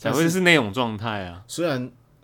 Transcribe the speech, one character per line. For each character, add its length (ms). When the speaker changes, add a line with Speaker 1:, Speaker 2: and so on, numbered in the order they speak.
Speaker 1:
但 100
是 60
Speaker 2:
才 60
会 40
是 120
那 160
种 180
状 240
态 280
啊。 220
Speaker 1:
虽 160
然， 280